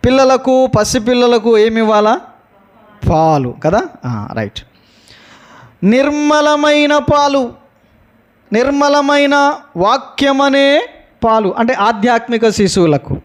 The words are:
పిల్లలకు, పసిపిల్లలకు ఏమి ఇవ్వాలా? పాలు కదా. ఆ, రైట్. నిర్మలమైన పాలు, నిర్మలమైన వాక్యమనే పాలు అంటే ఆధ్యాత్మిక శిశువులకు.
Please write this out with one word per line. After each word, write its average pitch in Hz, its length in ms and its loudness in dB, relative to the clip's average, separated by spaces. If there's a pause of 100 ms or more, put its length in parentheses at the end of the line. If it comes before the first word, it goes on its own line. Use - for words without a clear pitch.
పిల్లలకు, 262 600 2
పసిపిల్లలకు 233 920 0
ఏమి 226 220 0
ఇవ్వాలా? 214 400 2 (880)
పాలు 156 520 0
కదా. 175 200 0 (240)
ఆ, 110 260 -6
రైట్. 107 280 -8 (1200)
నిర్మలమైన 294 1120 0
పాలు, 285 540 0 (1000)
నిర్మలమైన 285 1000 0 (220)
వాక్యమనే 277 1040 0 (420)
పాలు 220 340 0
అంటే 233 160 0
ఆధ్యాత్మిక 226 760 0
శిశువులకు. 175 760 0